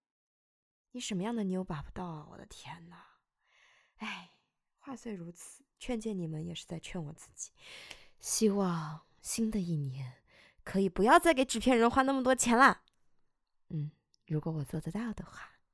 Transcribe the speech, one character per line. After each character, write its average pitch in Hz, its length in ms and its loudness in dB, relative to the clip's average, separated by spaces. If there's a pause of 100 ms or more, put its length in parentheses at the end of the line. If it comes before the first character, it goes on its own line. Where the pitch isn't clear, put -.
(920)
你 247 80 -12
什 226 160 -6
么 175 80 -2
样 233 120 -4
的 220 100 -2
妞 185 180 -2
把 143 180 -8
不 - 80 -14
到 185 160 -10
啊？ 156 240 -12
我 - 80 -20
的 - 80 -18
天 170 440 -18
呐！ 175 140 -20 (920)
哎， 190 360 -12 (460)
话 277 180 -14
虽 233 160 -12
如 175 200 -12
此， - 320 -20 (160)
劝 240 200 -6
诫 214 140 -6
你 175 140 -4
们 160 180 -8
也 170 80 -8
是 - 120 -12
在 170 120 -10
劝 165 260 -10
我 151 100 -12
自 - 200 -20
己。 - 180 -14 (680)
希 - 300 0
望 170 580 -2 (140)
新 - 280 -4
的 214 100 -2
一 170 160 -2
年 135 460 -6 (420)
可 - 160 -2
以 196 80 4
不 185 160 0
要 285 160 10
再 339 140 6
给 262 100 4
纸 233 160 -4
片 247 180 6
人 233 120 8
花 262 140 4
那 269 100 2
么 269 100 0
多 254 100 6
钱 240 220 2
啦。 240 280 6 (880)
嗯， 151 220 -6 (360)
如 151 120 -2
果 160 120 -6
我 156 120 -4
做 156 160 -8
得 160 120 -8
到 220 220 -6
的 196 120 -12
话。 - 320 -20 (160)